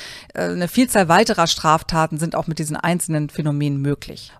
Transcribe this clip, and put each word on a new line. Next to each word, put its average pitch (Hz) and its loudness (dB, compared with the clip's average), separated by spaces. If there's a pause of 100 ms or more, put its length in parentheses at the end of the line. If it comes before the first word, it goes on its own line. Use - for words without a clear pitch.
(340)
äh, 180 -4
eine 175 -4
Vielzahl 220 2
weiterer 185 4
Straftaten 160 0
sind 160 -4
auch 156 -2
mit 160 -4
diesen 156 -6
einzelnen 160 -2
Phänomenen 147 -2
möglich. - -6